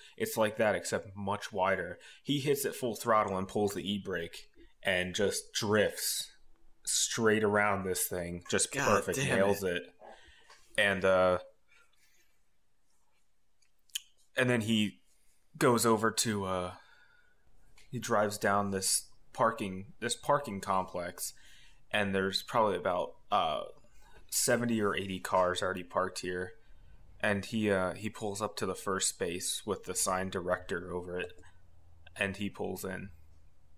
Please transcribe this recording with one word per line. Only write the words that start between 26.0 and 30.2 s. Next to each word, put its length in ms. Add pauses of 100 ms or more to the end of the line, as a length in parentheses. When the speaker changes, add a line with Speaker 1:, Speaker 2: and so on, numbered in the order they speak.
Speaker 1:
here. 340 (680)
And 260
he, 240
uh, 240
he 160
pulls 320
up 140
to 100
the 80
first 340
space 560
with 200
the 100
sign 340